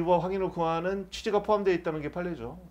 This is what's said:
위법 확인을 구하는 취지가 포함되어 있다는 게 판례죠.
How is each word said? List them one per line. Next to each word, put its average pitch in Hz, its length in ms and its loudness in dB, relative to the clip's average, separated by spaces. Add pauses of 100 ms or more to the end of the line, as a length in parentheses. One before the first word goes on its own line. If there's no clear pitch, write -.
위법 170 240 4
확인을 190 240 0
구하는 175 640 -2
취지가 208 320 0
포함되어 202 300 4
있다는 165 280 -2
게 147 80 -4
판례죠. 160 480 -6 (120)